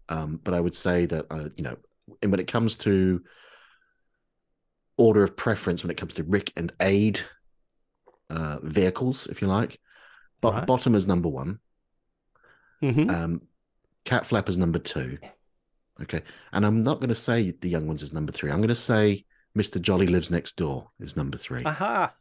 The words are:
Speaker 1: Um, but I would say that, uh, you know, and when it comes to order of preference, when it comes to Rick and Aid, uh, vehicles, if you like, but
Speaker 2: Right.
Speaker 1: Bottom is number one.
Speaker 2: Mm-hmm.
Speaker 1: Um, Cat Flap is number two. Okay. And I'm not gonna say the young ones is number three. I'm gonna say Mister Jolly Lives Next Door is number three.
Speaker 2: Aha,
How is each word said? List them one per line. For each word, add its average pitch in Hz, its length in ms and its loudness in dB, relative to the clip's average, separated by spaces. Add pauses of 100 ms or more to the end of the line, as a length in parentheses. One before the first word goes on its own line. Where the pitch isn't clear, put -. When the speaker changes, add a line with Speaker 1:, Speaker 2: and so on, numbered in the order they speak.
Speaker 1:
Um, 80 340 -6
but 90 120 -2
I 87 60 2
would 85 140 0
say 87 320 0
that, 80 240 -4
uh, 78 260 -8
you 85 80 -8
know, 60 120 -8 (460)
and 104 80 0
when 95 100 2
it 87 60 -6
comes 113 320 0
to 92 440 2 (1700)
order 110 260 8
of 95 140 2
preference, 90 460 -2
when 85 80 -4
it 82 60 -6
comes - 180 -10
to 80 100 -4
Rick 98 320 0
and 85 240 -6
Aid, 101 400 2 (1080)
uh, 78 320 -6
vehicles, 92 680 0
if - 120 -12
you 98 80 0
like, 101 300 0 (640)
but 113 140 2
Speaker 2:
Right. 131 120 -4
Speaker 1:
Bottom 127 280 4
is 95 120 4
number 87 220 2
one. 73 300 -6 (1200)
Speaker 2:
Mm-hmm. 139 280 2
Speaker 1:
Um, 85 320 -2 (640)
Cat - 220 2
Flap 107 220 0
is 90 100 0
number 85 200 2
two. 67 400 -6 (840)
Okay. 80 200 -6 (300)
And 104 120 2
I'm 110 180 4
not 135 180 0
gonna 120 140 0
say 113 360 0
the 90 180 -8
young 80 180 -2
ones 78 160 -6
is 76 100 -12
number 76 200 -6
three. - 180 -6
I'm 85 100 0
gonna 113 140 2
say 107 500 2 (300)
Mister 104 240 -2
Jolly 92 280 2
Lives 87 240 2
Next - 260 -2
Door 69 340 -4 (100)
is - 160 -12
number 139 200 -4
three. 123 280 -10
Speaker 2:
Aha, 185 560 -2